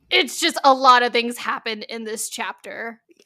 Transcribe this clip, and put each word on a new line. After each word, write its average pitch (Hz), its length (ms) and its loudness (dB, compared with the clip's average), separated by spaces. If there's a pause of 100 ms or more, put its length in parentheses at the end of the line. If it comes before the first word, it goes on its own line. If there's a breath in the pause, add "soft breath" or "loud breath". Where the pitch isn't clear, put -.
(100)
it's 359 300 0
just 330 220 -2
a 269 120 8
lot 254 280 6
of 247 100 0
things 240 260 -2
happen 220 460 -6
in 226 200 -10
this 220 240 -8
chapter. 220 720 -10 (260)